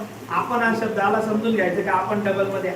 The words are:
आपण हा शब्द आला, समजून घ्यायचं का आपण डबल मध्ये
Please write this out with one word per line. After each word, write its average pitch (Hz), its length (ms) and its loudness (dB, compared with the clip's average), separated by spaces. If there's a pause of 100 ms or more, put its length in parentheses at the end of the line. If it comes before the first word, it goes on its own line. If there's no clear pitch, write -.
(280)
आपण 196 280 -2
हा 226 240 2
शब्द 202 180 -2
आला, 214 240 2
समजून 220 320 0
घ्यायचं 190 280 2
का 196 100 0
आपण 208 320 0
डबल 196 220 2
मध्ये 185 300 -2